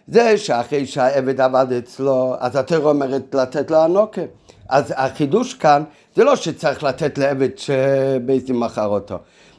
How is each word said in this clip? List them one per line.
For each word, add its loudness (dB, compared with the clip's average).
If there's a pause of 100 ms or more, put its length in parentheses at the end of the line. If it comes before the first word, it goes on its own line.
זה 4
שאחרי -2
שהעבד 0
עבד 2
אצלו, -2
אז -4
התורה 0
אומרת -2
לתת -2
לו 2
הנוקה. 2 (460)
אז 0
החידוש -2
כאן, 4 (340)
זה 6
לא 4
שצריך -4
לתת -2
לעבד 0
שבית 0
דין -4
מכר -2
אותו. -4 (420)